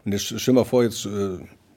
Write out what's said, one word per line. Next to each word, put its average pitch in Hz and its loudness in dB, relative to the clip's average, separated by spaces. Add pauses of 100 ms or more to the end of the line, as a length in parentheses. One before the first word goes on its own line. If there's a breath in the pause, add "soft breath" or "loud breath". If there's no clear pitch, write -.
Und 101 -4
jetzt 101 -4
stell 113 -8
dir 127 2
mal 123 6
vor, 123 2
jetzt, 110 -4
äh, 101 -4 (400)